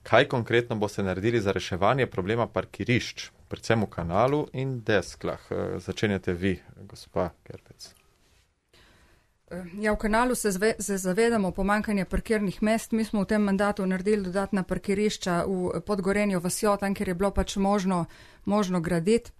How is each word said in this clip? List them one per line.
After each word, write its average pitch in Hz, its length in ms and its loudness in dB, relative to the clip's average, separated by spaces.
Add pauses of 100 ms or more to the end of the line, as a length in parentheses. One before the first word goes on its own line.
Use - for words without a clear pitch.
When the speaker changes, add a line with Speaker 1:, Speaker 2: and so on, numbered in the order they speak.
Speaker 1:
"Kaj 131 260 6
konkretno 120 500 0
boste 104 260 -2
naredili 98 380 0
za 98 120 0
reševanje 101 540 2
problema 107 400 -2
parkirišč, - 720 -2 (260)
predvsem - 360 0
v 101 80 0
Kanalu 113 600 0
in 131 300 -6
Desklah?" 98 680 -2
Eh, 92 320 -4
začenjate 95 560 -2
vi, 90 220 0 (260)
gospa - 480 -6 (120)
Gerbec. - 500 -20 (1600)
Speaker 2:
Eh, 180 120 -10 (140)
ja, 214 160 0
v 208 60 2
Kanalu 226 360 2
se 214 160 0
zve-, 202 260 2
se 202 220 -4
zavedamo 190 520 2
pomanjkanja 202 540 0
parkirnih 196 560 0
mest. 220 320 0
Mi 220 120 2
smo 208 160 -2
v 185 60 0
tem 214 160 2
mandatu 202 440 2
naredili 185 380 0
dodatna 190 400 -2
parkirišča 196 800 0
v, 180 360 -2
pod 202 200 -2
Gorenjo 196 400 2
vasjo, 196 360 0
tam, 196 180 -2
kjer 190 140 -4
je 185 60 0
bilo 196 160 0
pač 190 260 -2
možno, 190 500 2 (360)
možno 196 380 2
graditi. 175 580 2